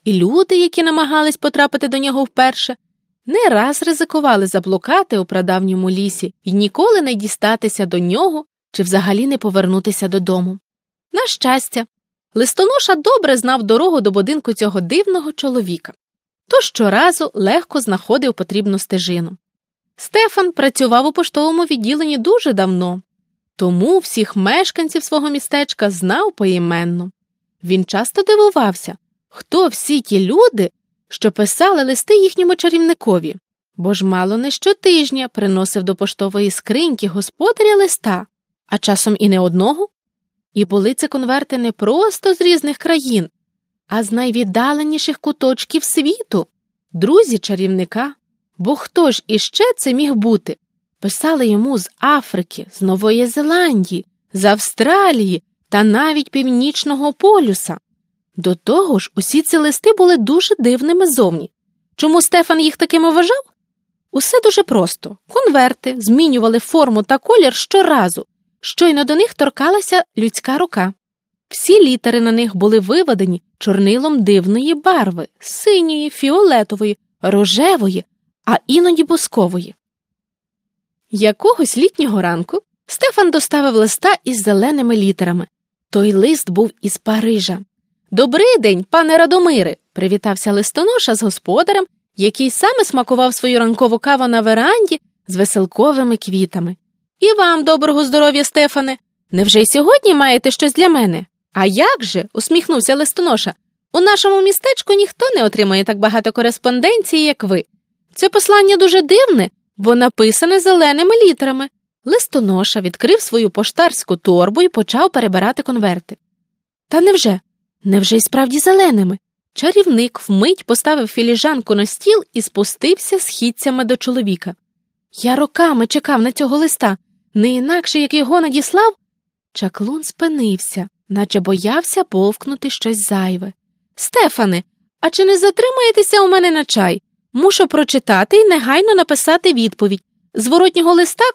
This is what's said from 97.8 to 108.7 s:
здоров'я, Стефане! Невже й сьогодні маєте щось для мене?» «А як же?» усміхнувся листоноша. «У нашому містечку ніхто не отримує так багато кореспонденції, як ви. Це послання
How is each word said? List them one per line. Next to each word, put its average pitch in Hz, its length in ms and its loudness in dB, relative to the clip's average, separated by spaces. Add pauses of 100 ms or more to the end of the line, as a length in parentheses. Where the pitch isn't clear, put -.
здоров'я, 285 380 2
Стефане! 277 540 0 (340)
Невже 208 300 2
й 226 40 4
сьогодні 381 480 4
маєте 269 380 2
щось 285 220 -2
для 359 160 4
мене?» 190 360 0 (280)
«А 190 120 0
як 277 380 0
же?» 180 300 -6
усміхнувся 302 640 0
листоноша. 285 580 -2 (380)
«У 339 80 0
нашому 392 420 2
містечку 403 520 0
ніхто 403 320 0 (100)
не 254 80 2
отримує 196 400 0
так 208 140 -4
багато 214 340 0
кореспонденції, 254 920 0
як 294 180 -2
ви. 190 220 -2 (500)
Це 381 140 0
послання 403 480 4